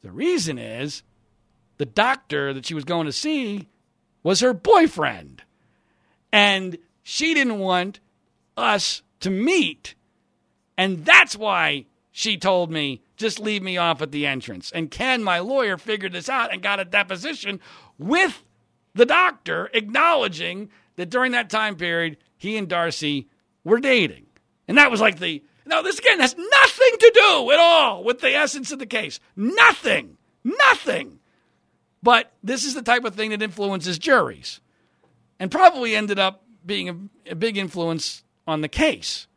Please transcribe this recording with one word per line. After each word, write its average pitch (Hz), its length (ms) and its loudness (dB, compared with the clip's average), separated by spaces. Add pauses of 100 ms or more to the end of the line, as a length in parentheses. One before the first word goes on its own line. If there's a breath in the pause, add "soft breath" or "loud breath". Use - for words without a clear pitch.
The 92 100 -18
reason 180 460 -2
is 117 440 -10 (760)
the 143 80 -4
doctor 147 640 -2
that 135 140 -10
she 170 80 -8
was 147 100 -6
going 165 220 -2
to 143 60 -6
see 240 560 -6 (540)
was 185 180 0
her 247 120 4
boyfriend. 143 920 2 (880)
And 196 440 2 (260)
she 320 320 -2
didn't 247 240 0
want 185 420 -2 (560)
us 220 460 -2 (180)
to 190 100 -4
meet. 214 640 -2 (800)
And 185 280 -2
that's 359 300 4
why 175 520 -2 (260)
she 214 240 -4
told 180 340 0
me, 147 320 -6 (140)
"Just 214 240 -4
leave 208 220 -4
me 185 140 -6
off 165 260 -2
at 139 100 -8
the 147 120 -4
entrance." 123 460 -8
And 165 200 -8
Ken, 254 340 -4
my 175 160 0
lawyer, 220 380 -2
figured 190 340 -8
this 175 160 -10
out 240 240 -2
and 185 100 -10
got 202 160 -2
a 190 60 -6
deposition 202 760 -6 (380 soft breath)
with 294 460 -2 (480)
the 240 140 4
doctor 262 680 -2
acknowledging 214 960 -2 (280 soft breath)
that 175 140 -10
during 254 220 -2
that 240 160 -4
time 214 280 -2
period, 165 400 -4 (200)
he 214 200 -6
and 196 120 -6
Darcy 156 600 -4 (340)
were 220 160 2
dating. 226 480 0 (400)
And 202 120 0
that 285 120 6
was 214 100 -2
like 196 200 2
the, 165 240 -6 (200)
now 320 160 0
this 370 200 -4
again 427 180 4
has 254 180 2
nothing 480 640 4
to 453 160 10
do 320 380 6
at 320 80 6
all 302 420 6
with 240 180 -2
the 269 140 2
essence 285 380 -2
of 269 80 -12
the 262 60 -12
case. 196 340 -8 (160)
Nothing. 214 800 0 (260)
Nothing. 359 800 0 (840)
But 233 300 4 (100)
this 247 220 -4
is 269 100 -6
the 302 80 -8
type 240 220 2
of 202 100 -6
thing 220 160 -6
that 208 120 -4
influences 190 560 -6
juries 147 600 0 (800)
and 185 120 -6
probably 294 440 6
ended 208 240 -2
up 190 240 0 (240)
being 185 220 -6
a, 185 440 -14
a - 40 -8
big 214 200 -2
influence 165 680 -6 (220)
on 156 160 -2
the 151 60 -6
case. - 680 -4